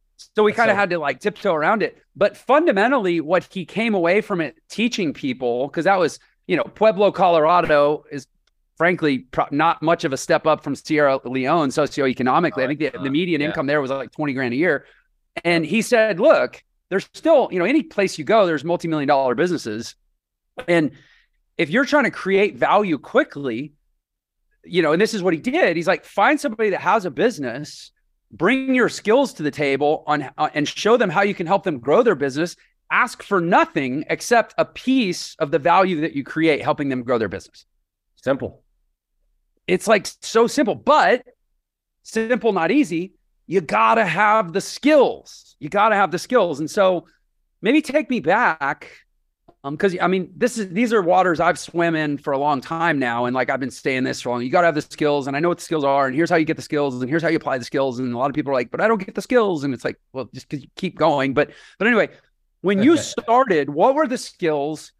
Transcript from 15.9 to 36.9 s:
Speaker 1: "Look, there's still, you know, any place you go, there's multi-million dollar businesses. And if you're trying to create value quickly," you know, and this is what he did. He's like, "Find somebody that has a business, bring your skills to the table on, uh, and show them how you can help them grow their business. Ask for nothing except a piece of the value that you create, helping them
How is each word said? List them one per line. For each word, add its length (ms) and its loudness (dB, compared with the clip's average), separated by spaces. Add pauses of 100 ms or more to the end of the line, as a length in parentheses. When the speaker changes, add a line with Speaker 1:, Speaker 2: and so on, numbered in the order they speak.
Speaker 1:
"Look, 420 2 (280)
there's 240 -4
still, 400 4
you 60 -2
know, 60 0
any 180 2
place 340 -4
you 80 -10
go, 200 4
there's 200 -2
multi-million 420 -2
dollar 280 2
businesses. 600 -4 (720)
And 240 2 (680)
if 120 -2
you're 160 0
trying 180 2
to 80 -2
create 460 0
value 400 2
quickly," 720 -4 (960)
you 160 0
know, 100 2
and 100 2
this 120 0
is 100 -4
what 100 0
he 60 -2
did. 380 0
He's 100 -6
like, 160 0
"Find 380 0
somebody 300 -4
that 100 -4
has 240 0
a 60 -6
business, 800 -4 (400)
bring 440 0
your 140 2
skills 440 0
to 100 -10
the 80 -2
table 560 -2
on, 300 -4
uh, 160 -2
and 140 -2
show 300 2
them 120 0
how 120 0
you 140 0
can 120 -8
help 160 0
them 160 -4
grow 240 4
their 120 2
business. 400 -4 (360)
Ask 320 -2
for 160 -2
nothing 720 0
except 480 0
a 80 2
piece 760 -4
of 120 -4
the 80 2
value 420 2
that 120 -4
you 120 -6
create, 360 0
helping 280 -2
them 140 -4